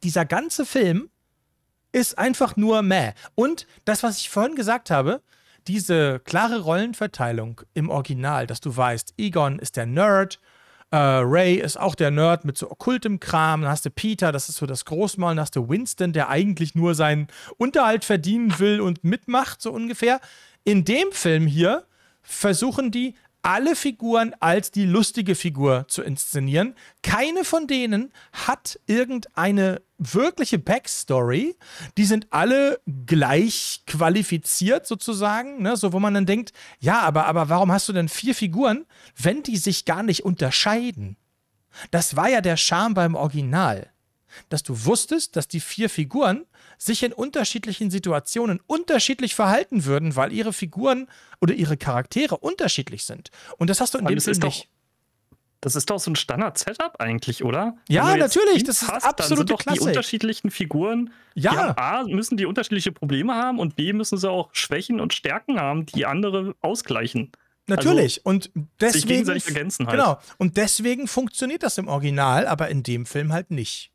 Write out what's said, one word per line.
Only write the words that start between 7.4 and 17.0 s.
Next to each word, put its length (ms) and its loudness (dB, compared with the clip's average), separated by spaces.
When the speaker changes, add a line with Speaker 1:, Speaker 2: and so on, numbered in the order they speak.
Speaker 1:
im 160 -2
Original, 560 -2
dass 140 -8
du 160 -6
weißt, 400 -2
Egon 420 0
ist 180 -8
der 100 -4
Nerd, 540 2
äh, 60 0
Ray 580 4
ist 240 -2
auch 160 0
der 160 2
Nerd 340 4
mit 140 -2
so 120 -8
okkultem 500 -2
Kram, 420 2
dann 80 0
hast 160 -2
du 40 -4
Peter, 420 -2
das 160 -4
ist 80 -10
so 100 -4
das 180 -8
Großmaul, 460 -2
dann 100 0
hast 160 -4
du 120 -2
Winston, 440 -2
der 160 0
eigentlich 460 0
nur 200 2
seinen 340 2